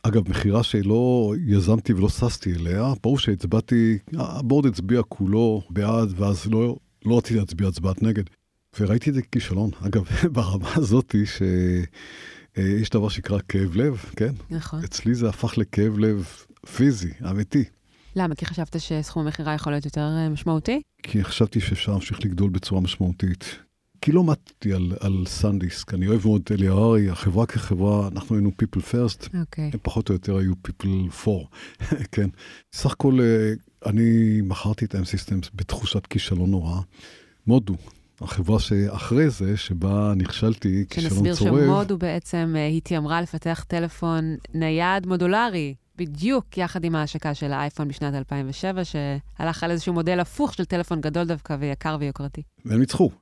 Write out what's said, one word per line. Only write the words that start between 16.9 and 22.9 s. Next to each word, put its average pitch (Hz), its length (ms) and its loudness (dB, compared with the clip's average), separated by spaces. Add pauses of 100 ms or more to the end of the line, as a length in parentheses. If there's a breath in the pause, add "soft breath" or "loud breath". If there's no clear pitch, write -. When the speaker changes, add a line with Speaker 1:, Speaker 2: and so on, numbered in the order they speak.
Speaker 1:
אמיתי. 104 340 0 (520 soft breath)
Speaker 2:
למה? 175 200 -2
כי 165 100 -8
חשבת 165 340 -6
שסכום 156 460 -4
המכירה 151 280 -4
יכול 147 200 -4
להיות 147 120 -4
יותר, 147 160 -4
אה, 156 280 0
משמעותי? 156 520 0 (220)
Speaker 1:
כי 104 200 0
חשבתי - 360 0
שאפשר 98 320 -2
להמשיך 98 340 -2
לגדול 98 240 0
בצורה 92 320 0
משמעותית. 90 800 -2 (460)